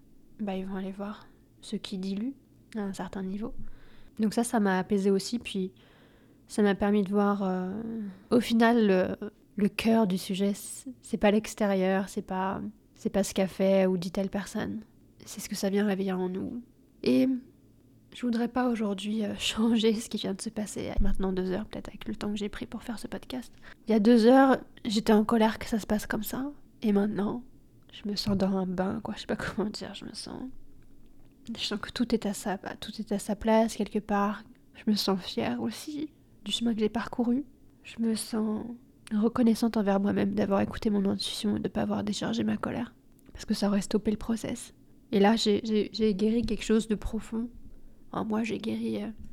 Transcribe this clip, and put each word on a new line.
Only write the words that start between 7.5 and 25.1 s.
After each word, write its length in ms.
au 100
final, 480
le, 280
le 140
cœur 380
du 100
sujet, 360
c'est, 480
c'est 160
pas 140
l'extérieur, 800
c'est 120
pas, 400
c'est 140
pas 140
ce 100
qu'a 140
fait 380
ou 120
dit 140
telle 180
personne. 520
C'est 140
ce 100
que 60
ça 140
vient 160
réveiller 280
en 160
nous. 320
Et 240
je 120
voudrais 220
pas 220
aujourd'hui, 540
euh, 120
<laughs> 40
changer 540
ce 160
qui 80
vient 160
de 80
se 80
passer, 500
maintenant 320
deux 200
heures 140
peut-être, 240
avec 180
le 80
temps 140
que 80
j'ai 120
pris 160
pour 180
faire 160
ce 80
podcast. 460
Il 40
y 40
a 40
deux 260
heures, 320
j'étais 280